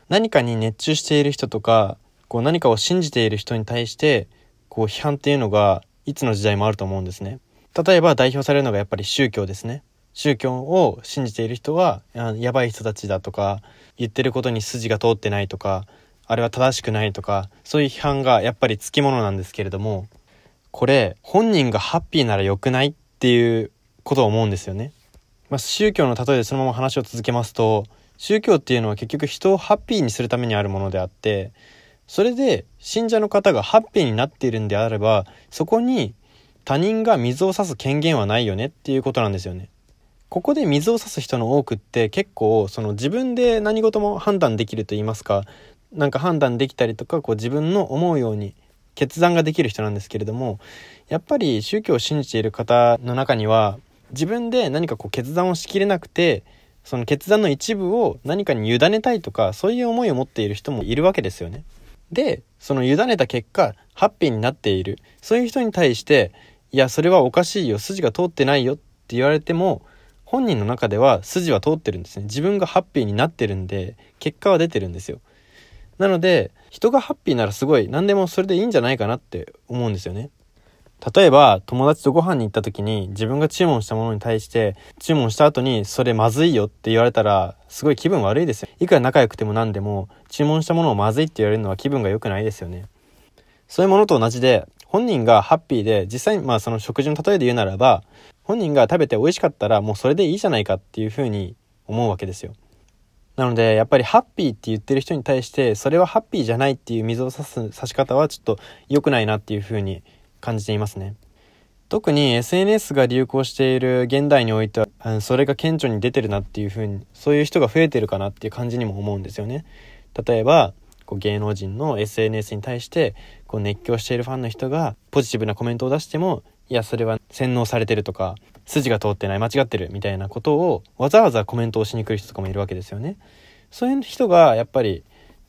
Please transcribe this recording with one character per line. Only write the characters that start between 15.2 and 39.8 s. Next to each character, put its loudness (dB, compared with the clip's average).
な -2
い -4
と -10
か、 -4
あ -2
れ 0
は 0
正 0
し -10
く -4
な 0
い -2
と -12
か、 -4
そ -2
う 2
い 2
う 0
批 -12
判 0
が 4
や -2
っ -6
ぱ 2
り -2
つ -14
き 0
も 4
の 0
な 0
ん -4
で -6
す -18
け -6
れ -8
ど -8
も、 -6
こ -4
れ、 4
本 2
人 2
が 0
ハ -2
ッ -6
ピ 0
ー 0
な 0
ら 0
良 0
く -2
な 0
い 2
っ -6
て 4
い 4
う -8
こ -4
と 4
を 4
思 2
う 0
ん -2
で -2
す -14
よ -8
ね。 -8
ま -4
あ、 0
宗 0
教 2
の -2
例 0
え 4
で 0
そ -6
の -2
ま -
ま 0
話 -4
を -2
続 -10
け -4
ま -2
す -14
と、 0
宗 0
教 4
っ 2
て -4
い 2
う -2
の -2
は -4
結 -10
局 -4
人 0
を 4
ハ 0
ッ 4
ピ -4
ー 2
に 0
す -4
る -2
た -4
め -2
に -2
あ 0
る -2
も -4
の -4
で -4
あ -4
っ -6
て、 -4
そ -2
れ 2
で 0
信 -4
者 2
の 0
方 4
が 0
ハ 4
ッ 2
ピ 2
ー 4
に 0
な 0
っ -4
て -6
い 0
る -2
ん -4
で -2
あ 0
れ -4
ば、 2
そ -4
こ 2
に -2
他 -2
人 0
が 4
水 -2
を 2
差 -2
す -8
権 -2
限 2
は 0
な 0
い 0
よ -2
ね -4
っ -8
て -10
い 0
う -2
こ -2
と 0
な 0
ん -2
で -4
す -10
よ -10
ね。 -14